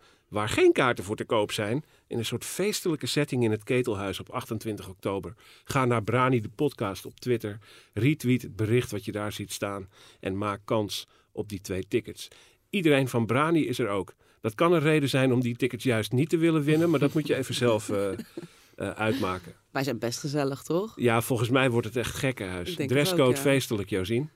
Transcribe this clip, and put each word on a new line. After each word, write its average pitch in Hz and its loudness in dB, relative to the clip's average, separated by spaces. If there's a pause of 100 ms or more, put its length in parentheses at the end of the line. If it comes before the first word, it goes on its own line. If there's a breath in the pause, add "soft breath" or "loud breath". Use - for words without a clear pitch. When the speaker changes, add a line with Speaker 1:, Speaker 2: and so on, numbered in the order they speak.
(280 soft breath)
Speaker 1:
waar 104 -2
geen 339 6
kaarten 120 2
voor 104 -4
te 110 -8
koop 107 0
zijn, 113 -2 (220 soft breath)
in - -6
een 113 -2
soort 117 -6
feestelijke 180 -4
setting 135 0
in 110 4
het 107 -2
Ketelhuis 104 -2
op 90 -16
achtentwintig 107 -8
oktober. 95 -6 (300 loud breath)
Ga 135 0
naar 120 2
Brani 127 2
de 104 -6
podcast 120 -4
op - -16
Twitter, 110 -2 (340 loud breath)
retweet 123 2
het 101 -12
bericht 110 0
wat 101 -8
je 101 -8
daar 104 -6
ziet 101 -10
staan 101 -6 (320 loud breath)
en 95 -4
maak 101 -2
kans 107 -2 (260 soft breath)
op - -8
die 101 -8
twee 95 -6
tickets. - -4 (420 soft breath)
Iedereen 147 4
van 117 0
Brani 147 2
is 123 -2
er 120 0
ook. 98 -4 (260 soft breath)
Dat 113 -4
kan 170 4
een 165 4
reden 151 4
zijn 131 4
om 123 4
die 120 0
tickets 123 -2
juist 113 2
niet 135 2
te 175 2
willen 160 4
winnen, 156 4
maar 143 2
dat 143 2
moet 151 0
je 127 2
even 127 -4
zelf, 117 2
eh, 101 0
Speaker 2:
<laughs> 90 -6 (580 loud breath)
Speaker 1:
eh, 98 -4
uitmaken. 92 -2 (180)
Speaker 2:
Wij 139 -2
zijn 127 -4
best 120 -4
gezellig, 139 -4
toch? 190 -2
Speaker 1:
Ja, 117 4
volgens 117 -2
mij 131 4
wordt 117 0
het 110 -8
echt 117 -4
gekkenhuis. 95 -4
Speaker 2:
Ik 170 -8
denk 139 -4
het 127 2
Speaker 1:
Dresscode 156 4
Speaker 2:
ook, 120 6
ja. 139 -2
Speaker 1:
feestelijk, 131 2
Josien. 110 0